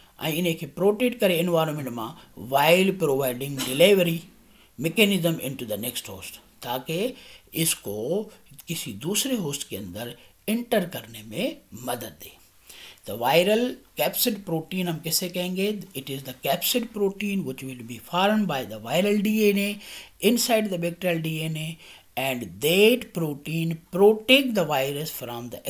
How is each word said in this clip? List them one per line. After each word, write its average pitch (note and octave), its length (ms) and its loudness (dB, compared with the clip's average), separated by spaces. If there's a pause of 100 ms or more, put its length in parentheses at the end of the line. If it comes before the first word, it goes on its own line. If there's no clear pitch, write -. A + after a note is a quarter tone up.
(220)
ऐं D#3+ 100 -2
इन E3+ 280 0
खे D#3+ 60 -8 (100)
प्रोटेक्ट G#3+ 440 2
करे F#3 180 4
एनवायरनमेंट D#3+ 580 0
मां, A2+ 120 -6 (440)
while E3+ 480 6
providing C#3 640 0
delivery E3+ 520 6 (640)
mechanism E3+ 680 2
into B2 220 -10
the G#2 160 -4
next - 240 -10
host, F2+ 280 -14 (240)
ताकि D#3+ 520 -4 (480)
इसको D3 600 -2 (460)
किसी D#3+ 240 -6 (140)
दूसरे A3+ 300 0
होस्ट D3 320 -4
के G#2+ 80 -8
अंदर G#2 380 -10 (340)
एंटर A3+ 360 0 (100)
करने A2+ 280 -14
में C#3+ 340 -6 (320)
मदद A#2 340 -8
दे। - 100 -18 (760)
The G#2+ 160 -6
viral F3+ 420 4 (340)
capsid G3 460 0
protein F3 420 -4
हम E3 100 -4 (100)
किसे F3 200 -2
कहेंगे? F3+ 440 -4 (240)
It C3+ 200 -10
is C3+ 120 -10
the B2 80 -12 (100)
capsid F3+ 480 0
protein G3 540 -2
which C3 220 -8
will B2 200 -12
be A#2 80 -10 (140)
formed G3+ 420 2
by C3 160 -2
the G#2+ 160 -12
viral G3 400 2
D G#3+ 100 2 (140)
N G3+ 80 4
A G3+ 100 0 (640)
inside A3 400 2
the F3 160 -4
bacterial E3+ 420 -2
D D#3+ 80 -2 (140)
N D#3 160 -4
A, - 20 -6 (480)
and B2+ 260 -2 (220)
that G3+ 500 4
protein D#3+ 560 -2 (200)
protect A3 640 6
the F#3 100 2
virus C#3+ 460 -2
from A#2+ 400 -8
the - 200 -14